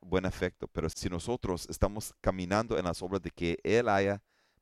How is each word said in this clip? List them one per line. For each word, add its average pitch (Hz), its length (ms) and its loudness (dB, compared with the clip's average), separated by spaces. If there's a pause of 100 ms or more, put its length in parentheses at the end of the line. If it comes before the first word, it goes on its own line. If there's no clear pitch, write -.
buen 92 240 0
efecto. - 440 -2
Pero 80 200 -2
si - 220 -4
nosotros 90 580 -2
estamos 101 540 -2
caminando 98 560 0
en 90 80 0
las 85 160 -2
obras 92 180 -2
de 85 100 -6
que 85 320 0
Él 113 280 4
haya 98 320 2 (400)